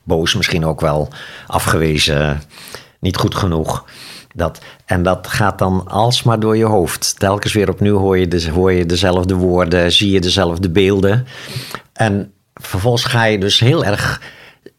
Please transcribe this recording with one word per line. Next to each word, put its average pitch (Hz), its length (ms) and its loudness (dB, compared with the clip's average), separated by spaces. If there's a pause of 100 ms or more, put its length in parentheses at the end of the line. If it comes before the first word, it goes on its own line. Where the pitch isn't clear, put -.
boos, 82 320 0
misschien 82 320 -2
ook 78 140 -2
wel 76 280 0 (380)
afgewezen, 76 960 0 (580)
niet 92 160 -2
goed - 180 -2
genoeg. 82 500 -2 (500)
Dat, 82 240 -2 (260)
en 90 180 0
dat 90 240 0
gaat - 320 -2
dan 92 300 0
alsmaar 113 520 2
door 110 160 2
je 113 80 2
hoofd. 107 540 0
Telkens 98 340 0
weer 98 160 2
opnieuw 101 300 2
hoor 95 200 2
je 92 100 2
de, 85 220 -2
hoor 92 220 2
je 90 140 2
dezelfde 90 480 0
woorden, 87 580 2
zie 101 180 2
je 95 100 4
dezelfde 87 500 0
beelden. 98 560 2 (680)
En 101 400 -2 (220)
vervolgens 120 500 -2
ga 120 200 0
je 107 140 2
dus 95 220 0
heel 131 240 2
erg - 360 -2 (580)